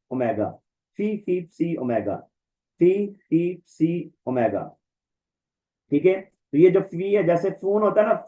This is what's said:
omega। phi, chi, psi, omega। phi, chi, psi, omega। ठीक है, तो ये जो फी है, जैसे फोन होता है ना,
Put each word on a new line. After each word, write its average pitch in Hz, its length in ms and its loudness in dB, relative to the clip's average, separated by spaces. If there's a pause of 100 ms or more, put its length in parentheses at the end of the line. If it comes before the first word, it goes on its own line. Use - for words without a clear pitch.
omega। 110 380 -4 (520)
phi, 208 180 -2
chi, 180 240 -4
psi, 170 360 -6
omega। 113 380 -2 (680)
phi, 175 100 6 (320)
chi, 160 180 0 (260)
psi, 165 240 0 (340)
omega। 110 380 -2 (1300)
ठीक 143 140 0
है, 185 160 6
तो - 360 -10
ये 175 120 8
जो 185 120 4
फी 190 320 -4
है, 202 100 2
जैसे 170 260 0
फोन 196 340 -2
होता 208 180 2
है 214 60 4
ना, 226 60 0 (140)